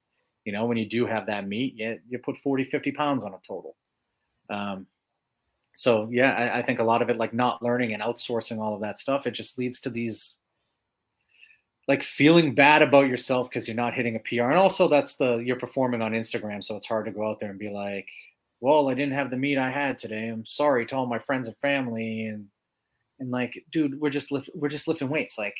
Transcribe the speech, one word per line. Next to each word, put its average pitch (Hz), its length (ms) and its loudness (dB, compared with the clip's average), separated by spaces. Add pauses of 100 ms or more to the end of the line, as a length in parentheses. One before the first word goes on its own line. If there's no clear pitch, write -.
(460)
you 104 80 -6
know, 107 120 -2
when 120 120 0
you 110 100 0
do 117 200 0
have 104 200 -2
that 101 200 -4
meet, 113 280 -4
you, 110 240 -6 (100)
you 123 100 -8
put 135 180 -8
forty, 135 260 0
fifty 139 280 -4
pounds 139 340 -2
on 98 80 -8
a 92 140 -18
total." 87 280 -12 (760)
Um, 101 380 -6 (880)
so, 110 360 4
yeah, 123 220 4
I, 117 260 0
I - 40 -2
think 120 160 -2
a 117 40 2
lot 117 180 4
of 113 80 -2
it, 117 80 2
like, 110 160 -2
not 120 300 0
learning 120 300 0
and 107 100 -6
outsourcing 117 560 -4
all 110 160 -2
of 101 60 -8
that 104 180 -6
stuff, 139 280 -2
it 117 40 -2
just - 260 -8
leads 127 240 -4
to - 80 -4
these, 117 480 -6 (1500)
like, 139 160 2
feeling 156 520 6
bad 147 280 8
about 139 240 8
yourself 127 420 0
'cause 117 180 -6
you're 113 80 -6
not 117 200 -2
hitting 117 200 -2
a 110 40 -4
P 117 200 -4
R. 120 120 2
And 165 80 6
also 185 280 4
that's 143 280 2
the, 123 240 2
you're 123 200 -2
performing 123 440 -2
on 110 100 -2
Instagram, 107 500 -4
so 107 120 -6
it's 101 120 -12
hard 110 180 -2
to 107 60 -6
go 107 160 -4
out 107 120 -4
there 107 100 -6
and 98 100 -12
be 104 100 -8
like, 101 380 -6 (540)
"Well, 139 280 4
I 127 40 0
didn't 135 220 -2
have 135 160 -2
the 127 60 -4
meet 139 200 0
I 131 140 0
had 139 280 -2
today. 110 280 -8
I'm 110 180 -8
sorry 135 420 2
to 135 80 -8
all 131 120 -2
my 120 120 -4
friends 127 280 -4
and 110 100 -14
family." 113 720 -2
And, 107 200 -10 (720)
and, 131 120 -6
like, 123 400 -4
dude, 147 280 0
we're 151 120 0
just 139 200 -4
lift-, 139 240 -4
we're 147 140 -2
just 147 180 -4
lifting 147 220 -2
weights. - 280 -4
Like, 101 220 -6